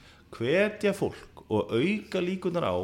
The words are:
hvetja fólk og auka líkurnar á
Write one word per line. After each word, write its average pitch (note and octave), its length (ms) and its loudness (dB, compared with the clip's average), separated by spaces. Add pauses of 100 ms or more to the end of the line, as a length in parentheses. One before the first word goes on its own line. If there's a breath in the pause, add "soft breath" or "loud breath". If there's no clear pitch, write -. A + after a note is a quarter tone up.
(320 loud breath)
hvetja G3 640 0
fólk - 560 -4
og G#2 220 2
auka F#3 500 0
líkurnar F3+ 420 -2
á F#2+ 200 2